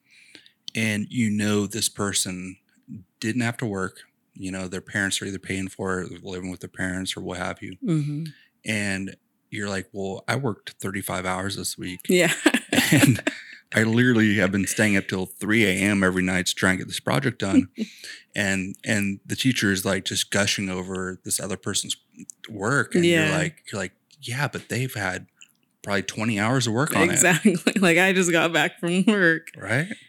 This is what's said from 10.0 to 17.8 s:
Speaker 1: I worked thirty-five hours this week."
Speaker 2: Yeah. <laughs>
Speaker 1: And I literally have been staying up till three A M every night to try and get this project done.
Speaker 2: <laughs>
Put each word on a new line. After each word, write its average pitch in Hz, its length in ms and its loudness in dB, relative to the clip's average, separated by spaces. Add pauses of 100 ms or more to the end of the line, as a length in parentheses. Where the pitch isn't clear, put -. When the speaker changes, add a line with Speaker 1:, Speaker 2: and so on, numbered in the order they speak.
Speaker 1:
I 117 80 2
worked 127 440 -4
thirty-five 95 460 -6
hours 92 300 -4
this 95 220 -8
week." 90 300 -10
Speaker 2:
Yeah. 180 300 4
<laughs> - 60 -10 (480)
Speaker 1:
And 135 300 6 (540)
I 107 80 4
literally 113 540 4
have 98 140 4
been 98 140 2
staying 104 320 2
up 98 100 -2
till 92 200 -2
three 107 360 2
A 101 100 4
M 98 300 2
every 92 200 4
night 90 240 0
to - 80 -2
try 95 160 2
and 92 80 0
get - 80 -8
this - 120 -8
project 139 400 -2
done. - 340 2
Speaker 2:
<laughs> 220 140 -6 (480)